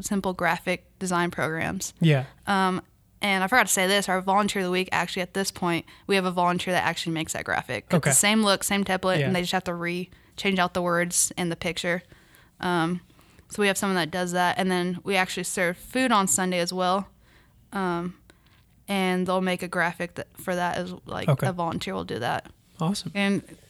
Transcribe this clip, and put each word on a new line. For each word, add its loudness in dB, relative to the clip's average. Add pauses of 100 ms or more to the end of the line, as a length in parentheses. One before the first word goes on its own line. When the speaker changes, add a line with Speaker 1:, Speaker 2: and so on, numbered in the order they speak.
Speaker 1:
simple -2
graphic -2 (160)
design 0
programs. -4
Speaker 2:
Yeah. 4 (200)
Speaker 1:
Um, 2 (380)
and 2
I 0
forgot 6
to -2
say 2
this, 4
our 2
volunteer 2
of 0
the -2
week, 0
actually -2
at -8
this -2
point, -2 (200)
we 2
have 4
a 0
volunteer 0
that 0
actually -2
makes -4
that -6
graphic. -4
It's 2
Speaker 2:
Okay. 2
Speaker 1:
the 4
same 4
look, 2
same 0
template, 0
Speaker 2:
Yeah. 0
Speaker 1:
and 0
they 2
just -4
have -2
to -4
re-, -6 (280)
change 0
out 2
the 0
words 0
and -2
the -4
picture. -4 (580)
Um, 0 (480)
so -8
we 4
have 2
someone 0
that 0
does -2
that, 2
and 0
then -2
we 0
actually 0
serve -2
food 0
on 4
Sunday 0
as -2
well. 0 (640)
Um, -4 (720)
and 0
they'll 0
make -2
a -8
graphic -2
that, -10
for -4
that -2
as, -6 (120)
like, -4
Speaker 2:
Okay. 2
Speaker 1:
a 0
volunteer -4
will -6
do -6
that. -4 (340)
Speaker 2:
Awesome. -2
Speaker 1:
And 2 (280)